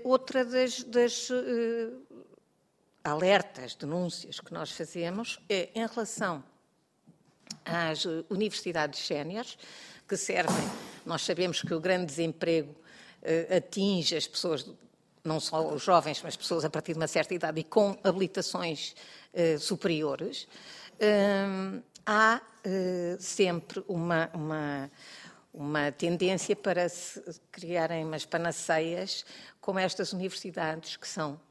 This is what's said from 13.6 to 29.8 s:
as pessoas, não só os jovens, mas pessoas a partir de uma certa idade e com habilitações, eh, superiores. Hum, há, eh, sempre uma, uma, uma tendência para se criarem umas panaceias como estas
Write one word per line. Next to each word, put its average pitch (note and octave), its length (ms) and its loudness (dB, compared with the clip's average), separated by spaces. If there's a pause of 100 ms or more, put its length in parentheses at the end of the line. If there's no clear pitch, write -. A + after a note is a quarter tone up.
as D3 100 -2
pessoas, D#3 420 -2 (540)
não D#3+ 160 0
só D#3+ 340 0
os C#3+ 80 -2
jovens, D#3 400 6
mas D#3+ 140 -8
pessoas D#3+ 300 -2
a D#3 40 2
partir D#3+ 220 -4
de D#3+ 80 -4
uma D#3+ 80 0
certa E3 260 0
idade D#3+ 280 -2
e - 20 -2
com G3+ 400 4
habilitações, F3+ 920 0 (380)
eh, E3 240 4
superiores. D#3+ 880 -2 (560)
Hum, G3 800 4 (240)
há, A3 360 6 (240)
eh, F#3 520 0
sempre F3+ 680 0
uma, E3 460 2
uma, D3 580 -4 (640)
uma D3 400 0
tendência F3+ 640 2
para F3+ 340 2
se - 320 -12 (280)
criarem E3 540 -2
umas D#3 220 -4
panaceias E3+ 1000 0 (360)
como F#3+ 180 -2
estas F#3 320 0